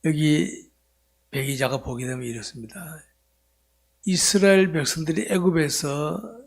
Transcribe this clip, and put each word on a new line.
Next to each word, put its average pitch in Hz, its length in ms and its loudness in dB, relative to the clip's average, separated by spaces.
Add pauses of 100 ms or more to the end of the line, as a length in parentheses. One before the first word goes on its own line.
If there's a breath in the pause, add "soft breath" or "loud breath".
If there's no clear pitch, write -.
여기 151 640 0 (600)
배기자가 135 500 -2
보게 123 240 -8
되면 127 220 -8
이렇습니다. 123 760 -12 (1000)
이스라엘 190 680 4
백성들이 160 580 -2
애굽에서 170 1160 -2